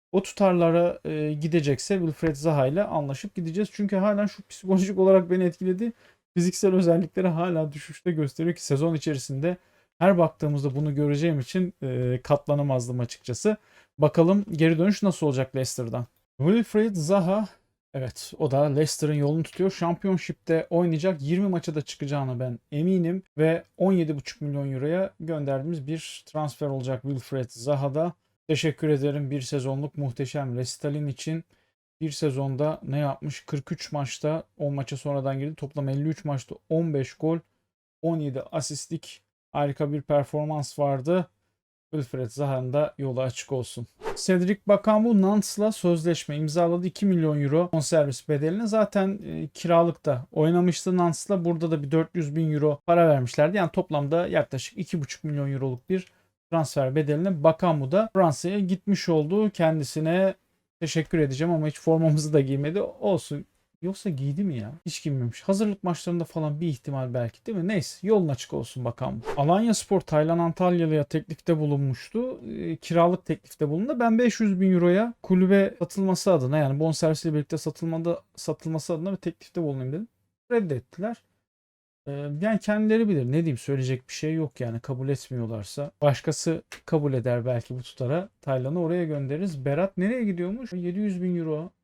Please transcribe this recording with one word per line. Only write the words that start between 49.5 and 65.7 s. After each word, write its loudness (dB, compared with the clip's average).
oynamıştı 2
Nants'la. 0
Burada 0
da -2
bir -6
dört 0
yüz -4
bin 2
euro 2
para 6
vermişlerdi. 2
Yani 0
toplamda 0
yaklaşık -2
iki -4
buçuk -10
milyon -4
euroluk -6
bir -2
transfer 0
bedeline 0
Bakambu 2
da 2
Fransa'ya 2
gitmiş 0
oldu. 2
Kendisine 0
teşekkür 0
edeceğim 2
ama 0
hiç -6
formamızı 4
da 6
giymedi. -2
Olsun. -2
Yoksa -6
giydi -4
mi -2
ya? -8
Hiç -8
giymemiş. -4
Hazırlık 0